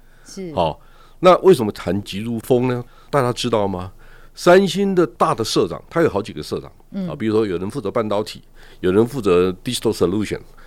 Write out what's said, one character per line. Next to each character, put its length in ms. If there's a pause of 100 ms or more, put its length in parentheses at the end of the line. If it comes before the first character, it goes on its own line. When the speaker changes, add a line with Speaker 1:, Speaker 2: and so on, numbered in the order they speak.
(240)
Speaker 1:
是。 320
Speaker 2:
好， 240 (400)
那 160
为 180
什 100
么 60
谈 320
急 160
如 220
风 260
呢？ 180 (240)
大 140
家 100
知 160
道 200
吗？ 240 (420)
三 320
星 260
的 140
大 260
的 120
社 240
长， 200
他 140
有 80
好 100
几 120
个 100
社 180
长， 120 (180)
Speaker 1:
嗯。 180
Speaker 2:
啊， 60
比 140
如 40
说 140
有 120
人 120
负 100
责 80
半 200
导 160
体， 180 (380)
有 100
人 160
负 160
责 300 (100)
digital 300
solution， 480 (260)